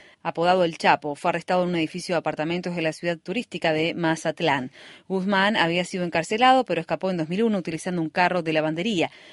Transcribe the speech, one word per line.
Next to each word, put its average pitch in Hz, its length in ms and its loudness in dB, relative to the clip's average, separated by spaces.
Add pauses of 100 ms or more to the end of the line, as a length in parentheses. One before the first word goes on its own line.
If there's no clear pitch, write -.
(220)
apodado 175 420 2
El 170 140 -2
Chapo. 151 360 2
Fue 180 140 -4
arrestado 170 340 0
en 175 60 0
un 175 80 -2
edificio 165 380 -4
de 160 60 0
apartamentos 165 540 -4
de 175 60 -6
la 156 140 -2
ciudad 170 240 -4
turística 175 560 -4
de 156 180 0
Mazatlán. 160 800 -2 (360)
Guzmán 190 500 2
había 170 260 2
sido 180 180 -6
encarcelado, 226 640 2
pero 165 160 -2
escapó 170 300 -4
en 180 80 -2
dos 151 100 -2
mil 185 140 -2
uno 214 160 2
utilizando 175 420 -4
un 160 80 -2
carro 180 340 2
de 160 120 -2
lavandería. 160 560 0 (220)